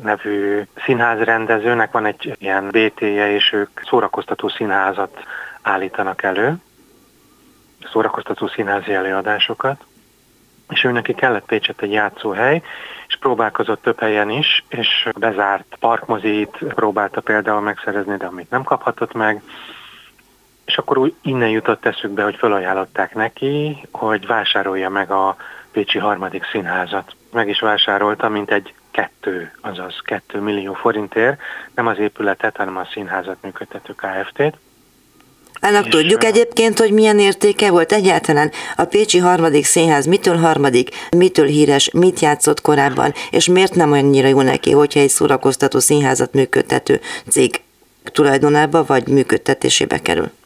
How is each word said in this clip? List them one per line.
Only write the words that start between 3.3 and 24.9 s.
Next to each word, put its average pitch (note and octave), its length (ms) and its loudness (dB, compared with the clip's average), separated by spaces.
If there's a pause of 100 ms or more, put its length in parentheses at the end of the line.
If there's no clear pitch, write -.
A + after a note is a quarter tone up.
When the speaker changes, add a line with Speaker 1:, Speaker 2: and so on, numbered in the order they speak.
Speaker 1:
és G2+ 180 0
ők G#2 360 -4
szórakoztató G#2 600 -2
színházat G2 720 -4 (440)
állítanak F#2+ 600 -4
elő, G2+ 320 -2 (1400)
szórakoztató G#2+ 560 -4
színházi G2+ 440 -4
előadásokat, G2+ 920 -4 (840)
és - 160 -2
ő B2+ 60 2
neki A#2+ 240 -2
kellett A#2 300 0
Pécsett - 360 -4
egy G2+ 120 -4
játszóhely, G#2+ 680 -2 (460)
és - 80 -6
próbálkozott A2 640 -2
több A#2 180 -2
helyen G#2+ 300 0
is, C#3 380 -2
és A#2 400 -4 (100)
bezárt G2+ 600 -2
parkmozit G#2+ 800 -2 (160)
próbálta G#2 460 -2
például G#2+ 400 -2
megszerezni, G2+ 560 -6
de F#2 100 -8
amit F2+ 240 -14
nem B2+ 120 -4
kaphatott B2 500 -4
meg, G#2+ 300 -2 (1200)
és - 120 -4
akkor - 220 -2
úgy C3 240 0
innen B2 260 -2
jutott A2 380 -2
eszükbe, G#2 360 -4
hogy G2+ 140 -4
felajánlották F#2+ 800 -2
neki, C#3 760 -6
hogy G#2+ 360 -4
vásárolja G2 640 -2
meg G2 220 -4